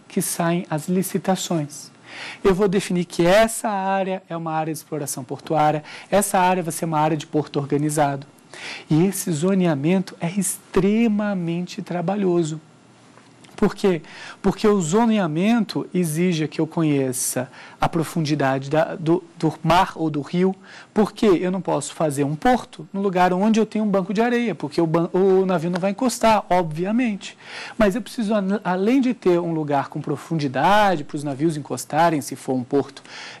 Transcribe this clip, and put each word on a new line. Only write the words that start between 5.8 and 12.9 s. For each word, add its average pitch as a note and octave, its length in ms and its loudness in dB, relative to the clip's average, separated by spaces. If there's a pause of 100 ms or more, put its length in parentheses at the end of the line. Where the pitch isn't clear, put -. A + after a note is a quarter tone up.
essa G3 300 2
área F#3 200 2
vai E3+ 120 -4
ser - 120 -6
uma D#3+ 140 0
área D#3 180 2
de D3 80 -6
porto - 360 -2
organizado. C#3+ 640 0 (640)
E D#3+ 160 6
esse F#3+ 240 -2
zoneamento F3 880 2
é E3+ 80 -2
extremamente G3 1500 -2
trabalhoso. F3 800 -2 (960)